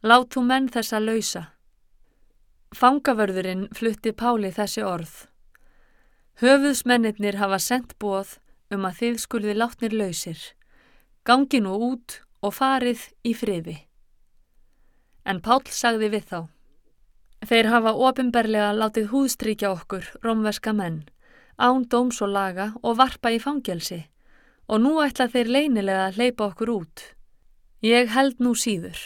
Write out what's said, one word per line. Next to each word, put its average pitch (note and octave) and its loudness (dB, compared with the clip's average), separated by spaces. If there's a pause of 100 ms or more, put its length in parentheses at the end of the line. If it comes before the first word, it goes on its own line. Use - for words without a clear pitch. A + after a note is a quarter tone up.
„Lát A#3+ 6
þú B3 -2
menn C4 2
þessa A3+ -2
lausa.“ G#3+ -4 (1300)
Fangavörðurinn G#3 0
flutti A3+ -4
Páli A3 0
þessi G#3 -4
orð: E3+ -8 (1120)
„Höfuðsmennirnir A#3+ 2
hafa G3 0
sent B3 -4
boð G3 -4 (340)
um G3 -2
að F#3 -6
þið A#3 -2
skulið G#3 -2
látnir A#3 -4
lausir. F3 -4 (880)
Gangi C4+ 4
nú F#3+ -2 (160)
út - -10 (220)
og G3+ -2
farið B3+ 0 (180)
í A#3 0
friði.“ E3+ -6 (1500)
En F#3+ -4
Páll B3 2
sagði A3 0
við G#3 -4
þá: F3 -6 (1040)
„Þeir A3+ 4
hafa A3+ 4
opinberlega A#3 2
látið G#3+ -2
húðstrýkja A3 0
okkur, F#3 -10 (160)
rómverska A3 -2
menn, E3 -4 (520)
án B3+ 4
dóms A#3+ 0
og G3+ -2
laga G3 -4 (100)
og A3+ 0
varpa B3+ 2
í A#3 0
fangelsi, A3+ -6 (680)
og A3 2
nú D4 4
ætla C4+ 0
þeir A#3+ 0
leynilega G#3 2
að F#3+ -8
hleypa A#3+ 0
okkur A3+ -4
út. F3+ -8 (760)
Ég A#3 4
held C4 2
nú B3 2
síður. F3+ -4